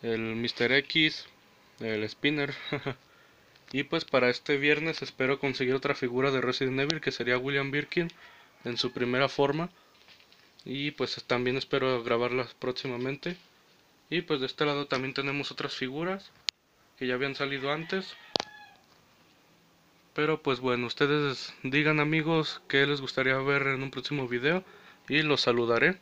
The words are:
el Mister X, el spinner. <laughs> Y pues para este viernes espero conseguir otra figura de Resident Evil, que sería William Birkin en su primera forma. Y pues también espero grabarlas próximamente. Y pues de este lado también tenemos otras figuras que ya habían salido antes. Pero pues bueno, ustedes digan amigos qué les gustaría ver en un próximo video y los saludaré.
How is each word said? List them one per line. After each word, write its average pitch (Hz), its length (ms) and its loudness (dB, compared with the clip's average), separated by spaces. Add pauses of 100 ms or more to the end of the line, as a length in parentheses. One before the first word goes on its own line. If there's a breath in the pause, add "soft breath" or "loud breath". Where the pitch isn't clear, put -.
el 117 160 0 (160)
Mister 120 380 0
X, 151 540 2 (520)
el 110 300 -2
spinner. 143 440 0 (200)
<laughs> 139 240 -6 (760 soft breath)
Y 139 140 -2
pues 165 200 -4
para 127 260 4
este 143 260 0
viernes 151 440 2
espero 135 380 0
conseguir 131 360 0
otra 139 200 0
figura 131 380 0
de 131 80 2
Resident 127 400 0
Evil, 147 200 0
que 139 120 0
sería 123 260 0
William 139 320 0
Birkin 156 400 -2 (540 loud breath)
en 120 120 -4
su 123 140 -2
primera 127 380 2
forma. 143 420 0 (920 loud breath)
Y 143 260 -4
pues 127 340 -4
también 123 320 0
espero 131 460 0
grabarlas 120 520 0
próximamente. 131 840 -6 (760)
Y 165 120 -2
pues 151 180 -2
de 131 60 -2
este 151 200 0
lado 143 220 -2
también 135 260 -2
tenemos 139 380 -4
otras - 240 -6
figuras 165 560 -6 (680)
que 131 80 -4
ya 123 80 0
habían 135 220 -2
salido 139 360 -2
antes. 160 440 -6 (2000)
Pero 151 280 0
pues 127 180 0
bueno, 123 260 0
ustedes 143 760 0
digan 151 360 2
amigos 156 680 0
qué 139 180 4
les 143 140 0
gustaría 131 380 0
ver 139 240 2
en 135 200 0
un 135 80 -6
próximo 131 380 -4
video 139 340 0 (460 loud breath)
y 147 140 4
los 147 180 2
saludaré. 120 600 4